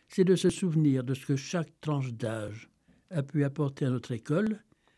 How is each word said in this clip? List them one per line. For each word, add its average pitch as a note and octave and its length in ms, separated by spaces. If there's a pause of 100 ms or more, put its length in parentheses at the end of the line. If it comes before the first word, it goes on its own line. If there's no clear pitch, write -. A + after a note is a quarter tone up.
c'est F#3+ 160
de F#3 100
se F3+ 140
souvenir D3+ 560
de C3 80
ce C3 140
que C#3 100
chaque D#3+ 460
tranche C3+ 320
d'âge A2 560 (400)
a D#3+ 120
pu C#3+ 220
apporter C#3 400
à C3 60
notre B2+ 220
école, G3+ 520 (340)